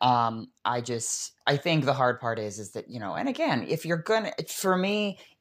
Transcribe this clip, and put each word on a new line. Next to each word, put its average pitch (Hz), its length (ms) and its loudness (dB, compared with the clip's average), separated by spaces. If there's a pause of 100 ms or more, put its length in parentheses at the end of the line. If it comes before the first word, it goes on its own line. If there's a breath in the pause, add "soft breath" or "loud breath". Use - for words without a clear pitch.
Um, 117 500 2 (140)
I 123 160 0
just, - 540 -6 (120)
I 143 100 4
think 160 280 2
the 135 80 4
hard 127 280 2
part 113 200 -2
is, 104 180 -6
is 107 140 -12
that, - 180 -10
you 120 80 -10
know, 98 160 -6
and 233 140 -2
again, 247 400 0
if 156 180 -2
you're 170 160 0
gonna, 214 300 0 (160)
for 185 280 0
me, 202 440 0 (200 soft breath)